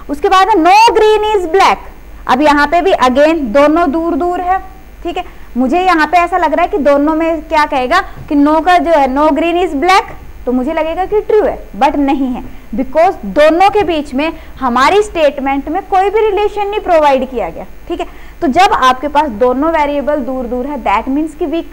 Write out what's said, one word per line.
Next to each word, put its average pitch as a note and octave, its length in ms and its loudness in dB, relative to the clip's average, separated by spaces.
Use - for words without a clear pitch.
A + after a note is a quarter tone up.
उसके D4 200 -2
बाद F#4+ 200 4
no F4 180 4
green G#4+ 320 4
is F#4 240 0
black, E4+ 240 4
अब B3+ 140 2
यहाँ D4 240 4
पे E4 160 0
भी F#4+ 100 2
again D4 480 2
दोनों D4+ 380 4
दूर E4 240 -2
दूर F4 240 -2
है, F4+ 180 0
ठीक E4+ 140 -8
है। F4+ 80 -6
मुझे C4 240 0
यहाँ E4+ 260 2
पे F4 120 2
ऐसा F4 200 0
लग D#4+ 160 -2
रहा E4 80 0
है F4 60 0
कि G4+ 100 -2
दोनों C#4+ 360 2
में D#4+ 280 -2
क्या D#4 240 0
कहेगा D4 340 -2
कि D#4 80 -2
no D4+ 300 2
का F4+ 120 6
जो E4 140 0
है C#4 220 4
no D4 120 2
green E4+ 260 0
is D#4+ 180 -2
black, F#4+ 300 2
तो A#3+ 60 -2
मुझे B3+ 200 -2
लगेगा E4 340 -4
कि G#4 140 0
true G#4+ 240 0
है, - 140 -4
but C#4+ 180 2
नहीं C#4 300 0
है, B3 160 -6
because D#4 520 0
दोनों D#4 440 4
के G#4 140 2
बीच D#4 300 -4
में D4+ 180 -2
हमारी C4+ 420 2
statement C#4+ 640 -2
में F4 180 -4
कोई F#4+ 240 0
भी G#4+ 100 0
relation G#4 480 0
नहीं G#4 120 -6
provide C#4+ 500 2
किया A3 200 -6
गया, F3 140 -14
ठीक F4 120 -6
है। - 60 -8
तो - 60 -2
जब F4 260 4
आपके B3+ 360 0
पास D4 200 0
दोनों B3+ 320 0
variable C#4+ 520 0
दूर B3+ 220 -6
दूर B3 200 -4
है, D4 180 -6
that A3 240 -2
means D4+ 260 -2
कि F4+ 120 -6
we E4 160 -4